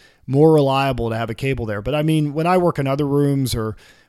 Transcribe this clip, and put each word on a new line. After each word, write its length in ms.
more 240
reliable 580
to 60
have 140
a 40
cable 320
there. 160
But 140
I 80
mean, 300
when 120
I 120
work 200
in 80
other 220
rooms 480
or 220